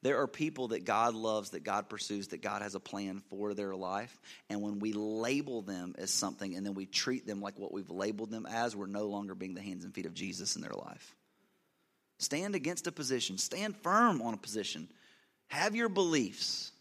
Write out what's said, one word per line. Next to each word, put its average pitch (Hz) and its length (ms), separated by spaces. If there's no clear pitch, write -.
There 135 160
are 139 80
people 151 420
that 107 140
God 113 300
loves, 110 380
that 80 120
God 101 240
pursues, 101 420
that 87 120
God 101 220
has 104 100
a 95 60
plan 98 500
for 101 240
their 98 220
life. 95 440
And 104 120
when 104 180
we 107 140
label 113 680
them 90 360
as 95 120
something 95 460
and 98 100
then 101 80
we 95 140
treat - 400
them 101 120
like 101 200
what 101 120
we've 92 180
labeled 104 420
them 110 160
as, 113 280
we're 98 120
no 101 180
longer 101 300
being 95 180
the 92 80
hands 92 240
and 95 80
feet 90 140
of 82 80
Jesus 90 400
in - 80
their - 100
life. - 420
Stand 190 380
against 170 320
a 170 40
position. 131 460
Stand 202 400
firm 190 460
on 117 100
a 107 40
position. 98 520
Have 196 260
your 233 140
beliefs. 160 920